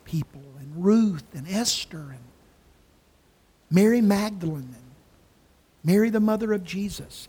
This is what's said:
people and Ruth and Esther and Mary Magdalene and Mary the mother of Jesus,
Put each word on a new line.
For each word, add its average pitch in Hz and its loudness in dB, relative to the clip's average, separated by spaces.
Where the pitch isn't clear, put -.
people 143 -8
and 147 -8
Ruth 208 4
and 147 -12
Esther 185 -6
and 127 -20
Mary 214 6
Magdalene 190 -2
and 120 -20
Mary 208 4
the 220 0
mother 214 0
of 196 -4
Jesus, 175 -10